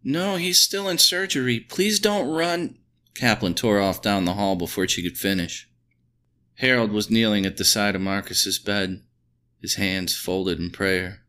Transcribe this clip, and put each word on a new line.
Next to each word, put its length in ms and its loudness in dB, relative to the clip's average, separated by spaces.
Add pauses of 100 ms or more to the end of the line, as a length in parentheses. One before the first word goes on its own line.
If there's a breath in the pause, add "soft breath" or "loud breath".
"No, 320 0
he's 240 2
still 280 0
in 100 -2
surgery. 600 2
Please 400 0
don't 300 0
run." 500 -2 (360)
Kaplan 400 0
tore 260 2
off 200 0
down 260 2
the 80 0
hall 200 0
before 320 -2
she 160 -2
could 160 -6
finish. 500 -4 (920)
Harold 340 2
was 180 -2
kneeling 340 4
at 120 -4
the 80 -4
side 320 2
of 40 -2
Marcus's 600 -2
bed, 420 -2 (580)
his 140 -4
hands 400 -2
folded 460 -2
in 100 -4
prayer. 580 -2